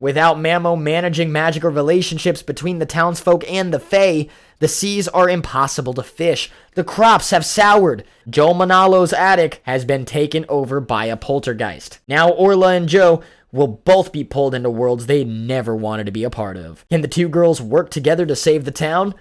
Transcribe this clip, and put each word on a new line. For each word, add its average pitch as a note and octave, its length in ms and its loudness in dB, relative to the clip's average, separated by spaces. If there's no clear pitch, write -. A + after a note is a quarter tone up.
Without D3+ 380 2
Mamo E3+ 420 0
managing E3 500 -2
magical D#3 400 -2
relationships E3 720 -2
between E3 360 -6
the D#3+ 80 -4
townsfolk E3+ 640 0
and F#3 220 -2
the D3+ 60 -2
Fae, F3+ 500 0
the D#3 100 0
seas G3+ 400 -2
are F3+ 200 2
impossible C3+ 680 -4
to B2+ 80 -6
fish. - 480 -4
The F3+ 80 -2
crops G#3+ 480 2
have E3 140 0
soured. G3+ 600 2
Joe D3 260 4
Manalo's F#3 580 4
attic F3 520 2
has C3 200 -4
been C3+ 200 -2
taken D3+ 440 -4
over C#3 320 -2
by A2+ 240 -4
a A2+ 120 -4
poltergeist. A2+ 920 -6
Now D#3+ 220 2
Orla F#3 440 4
and E3+ 140 0
Joe E3+ 340 4
will C3 160 2
both F#3 440 2
be C#3+ 120 -8
pulled C3+ 300 -2
into B2 140 -2
worlds A#2+ 380 -2
they C#3 180 2
never A2+ 520 -4
wanted G#2+ 300 -6
to G2+ 60 -8
be A2 120 -4
a B2 60 -4
part G2 260 -8
of. E2 340 -18
Can E3 120 0
the C3+ 60 -6
two E3+ 200 -2
girls D#3+ 340 2
work D3 280 0
together D#3+ 360 0
to C#3+ 100 -4
save D3+ 280 0
the C#3 60 -8
town? F3+ 500 -4